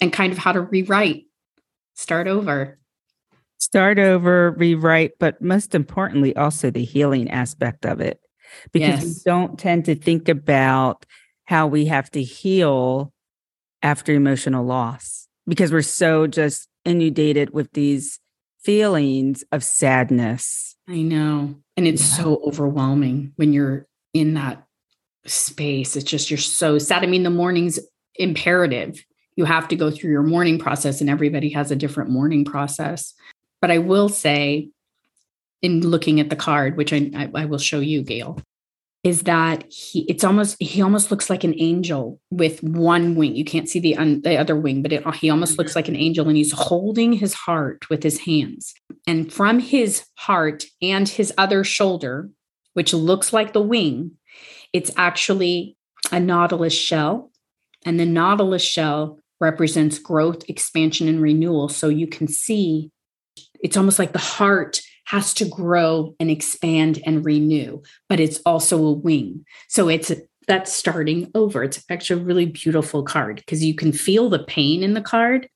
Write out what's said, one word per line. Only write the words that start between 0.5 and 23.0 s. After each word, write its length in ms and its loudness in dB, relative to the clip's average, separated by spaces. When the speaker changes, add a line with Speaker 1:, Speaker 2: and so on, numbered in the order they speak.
Speaker 1:
to 80 0
rewrite, 640 0
start 320 -4
over. 520 -2
Speaker 2:
Start 400 4
over, 540 6
rewrite, 680 4
but 220 0
most 340 0
importantly, 600 0
also 340 0
the 140 -2
healing 460 0
aspect 560 -4
of 140 -4
it, 200 -6
because 280 2
we 80 -4
Speaker 1:
Yes. 140 -10
Speaker 2:
don't 360 0
tend 280 0
to 80 2
think 340 0
about 800 2
how 200 2
we 200 0
have 240 -2
to 120 -4
heal 880 0
after 300 0
emotional 520 2
loss 600 -6
because 240 2
we're 100 4
so 440 2
just 420 -2
inundated 640 2
with 220 -6
these 480 -2
feelings 800 2
of 120 -2
sadness. 1120 0
Speaker 1:
I 140 -4
know. 520 -2
And 100 2
it's 160 0
Speaker 2:
Yeah. 220 0
Speaker 1:
so 200 0
overwhelming 920 0